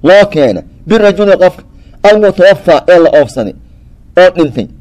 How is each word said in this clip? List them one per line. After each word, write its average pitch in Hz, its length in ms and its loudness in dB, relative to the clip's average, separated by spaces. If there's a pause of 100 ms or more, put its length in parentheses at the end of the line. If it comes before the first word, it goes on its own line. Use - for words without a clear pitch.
loo 190 260 2
keena 120 320 -4 (240)
birajuli 202 500 0
qofka 180 260 -2 (400)
almutawaffa 196 840 0
ee 180 100 4
la 165 120 2
oofsaday 123 440 -2 (640)
oo 180 180 4
dhintay. 139 300 -4 (140)